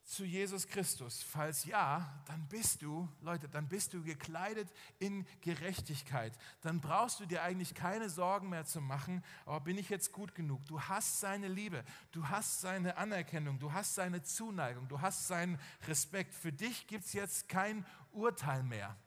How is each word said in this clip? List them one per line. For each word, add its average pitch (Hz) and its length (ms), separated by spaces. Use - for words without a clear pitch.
zu - 220
Jesus 190 420
Christus? - 560
Falls 151 400
ja, 160 600
dann 151 240
bist - 320
du, 151 260
Leute, 160 260
dann 147 220
bist 196 240
du 170 100
gekleidet 175 680
in 196 260
Gerechtigkeit. 139 1000
Dann 160 200
brauchst 202 400
du 202 40
dir 165 180
eigentlich 180 300
keine 196 360
Sorgen 185 400
mehr 160 160
zu 160 160
machen, 139 420
„Aber 147 160
bin 180 160
ich 196 120
jetzt 196 220
gut 202 240
genug?“ 143 300
Du 151 160
hast - 400
seine 202 260
Liebe, 185 360
du 160 160
hast 202 340
seine 185 360
Anerkennung, 165 600
du 147 140
hast 196 240
seine 180 260
Zuneigung, 139 680
du 139 100
hast 190 280
seinen 175 320
Respekt. 170 460
Für 165 180
dich 220 360
gibt's 208 260
jetzt 202 340
kein 202 380
Urteil 147 520
mehr. 104 440